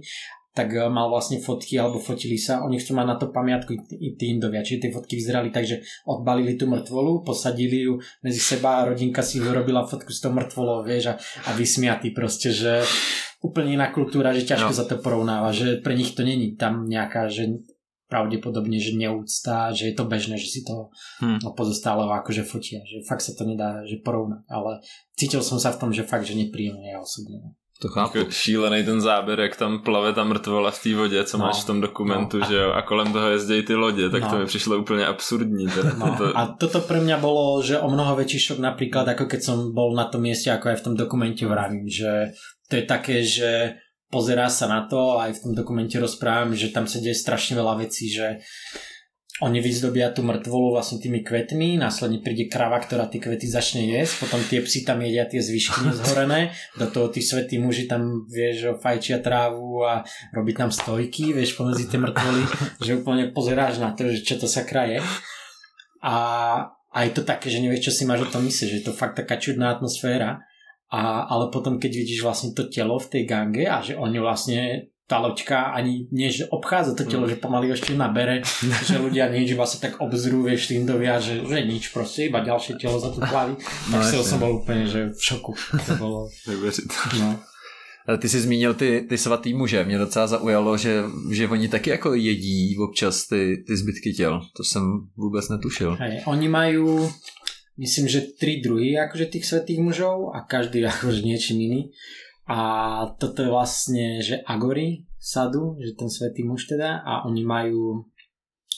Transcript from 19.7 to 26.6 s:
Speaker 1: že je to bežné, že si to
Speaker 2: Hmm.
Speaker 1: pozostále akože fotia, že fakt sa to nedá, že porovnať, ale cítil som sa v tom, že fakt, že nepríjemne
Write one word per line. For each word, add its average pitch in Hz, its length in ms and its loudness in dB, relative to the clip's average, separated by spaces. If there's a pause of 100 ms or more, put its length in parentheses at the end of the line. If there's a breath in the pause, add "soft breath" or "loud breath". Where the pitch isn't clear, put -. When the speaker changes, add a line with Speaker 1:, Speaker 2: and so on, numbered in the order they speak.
Speaker 1:
že 110 160 -2
je 107 40 -4
to 110 120 -2
bežné, 107 320 -2
že - 80 -6
si 127 160 -8
to 113 240 -8 (320 loud breath)
Speaker 2:
Hmm. 113 240 0 (100)
Speaker 1:
pozostále 107 540 0
akože 107 400 -2
fotia, 110 400 -8
že 110 160 -14
fakt - 160 -4
sa - 160 -6
to 113 80 -6
nedá, 107 400 -4
že 107 160 -10
porovnať, 110 480 -4
ale 110 320 -6 (400 loud breath)
cítil 139 240 0
som 127 160 0
sa 123 160 0
v - 40 -8
tom, 120 120 -2
že 110 160 -2
fakt, 110 160 0
že 104 160 -6
nepríjemne 104 480 -4